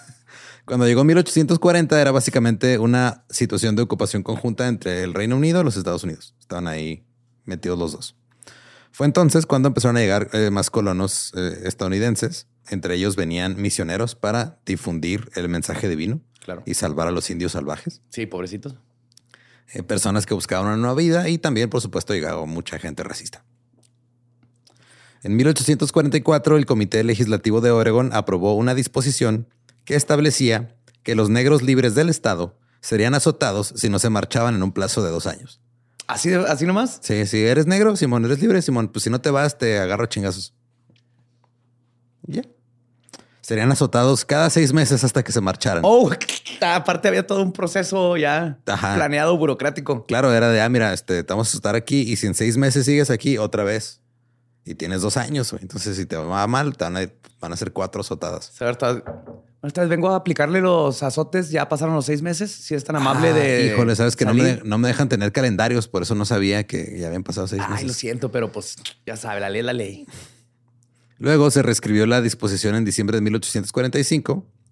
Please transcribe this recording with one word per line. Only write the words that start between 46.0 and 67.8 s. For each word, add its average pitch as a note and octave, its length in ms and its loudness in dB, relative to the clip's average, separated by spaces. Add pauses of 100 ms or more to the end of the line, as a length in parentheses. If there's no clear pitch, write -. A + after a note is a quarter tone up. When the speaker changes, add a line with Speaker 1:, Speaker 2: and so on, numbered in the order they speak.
Speaker 2:
<laughs> - 220 -10
aparte F3+ 480 0
había F#3+ 180 0
todo G3 160 0
un F#3 100 0
proceso F3+ 640 0
ya D3+ 500 0
Speaker 1:
Ajá. G2 300 -2
Speaker 2:
planeado, D3+ 400 2
burocrático. D3 720 -2
Speaker 1:
Claro, B2+ 260 4
era A#2 160 6
de, A2+ 120 4
ah, A2 80 4
mira, A#2 240 2
este, - 320 -2
te - 80 -4
vamos A2 160 0
a - 20 -2
azotar - 260 -2
aquí C#3 260 0
y A2+ 140 -2
si - 100 -2
en F#2+ 80 0
seis A2+ 220 0
meses C3+ 300 2
sigues C#3+ 240 2
aquí, B2+ 280 0
otra G#2+ 260 -2
vez. G#2+ 360 -6 (640)
Y - 120 -14
tienes F2+ 260 -4
dos G#2 140 -2
años, C3 340 -4
güey. F2+ 120 -12
Entonces, F#2+ 340 -8
si F#2+ 100 -6
te - 100 -8
va F2+ 300 -2
mal, C3+ 300 -2
te - 80 -4
van F2 120 -6
a, F#2+ 40 -4 (400)
van E2+ 120 -10
a F2 40 -8
ser F2+ 160 -8
cuatro F#2+ 300 -6
azotadas. E2+ 500 -10 (100)
Speaker 2:
A - 20 -6
ver, A#2+ 120 -4
tal, B2 260 -2 (600)
esta D3 160 -4
vez F3 100 0
vengo E3+ 200 0
a F#3+ 60 2
aplicarle F3 440 0
los D#3+ 420 2
azotes. D#3 480 -4
Ya D3 180 -2
pasaron D#3+ 280 0
los C#3 100 -2
seis D3 160 -2
meses. F3 300 -6
Si - 240 -8
es C#3 80 -6
tan D#3 100 -6
amable C#3 360 2
Speaker 1:
Ah, D#3+ 40 4
Speaker 2:
de C3+ 380 2
Speaker 1:
híjole, A#2 240 2
sabes A#2 180 2
que - 100 0
no G#2+ 100 2
me B2 80 6
Speaker 2:
salir. B2+ 200 2
Speaker 1:
de-, A2 60 -10
no G#2+ 100 0
me A#2+ 80 2
dejan B2+ 220 2
tener G#2 240 0
calendario. A#2+ 480 2 (100)
Por F#2 140 -2
eso A2+ 100 -2
no G#2 100 0
sabía G2+ 400 0
que F2+ 360 -8
ya E2 80 -6
habían F#2 160 -6
pasado F#2+ 240 -6
seis G2 160 -6
Speaker 2:
Ay, G2 80 -6
Speaker 1:
meses. A#2 160 -6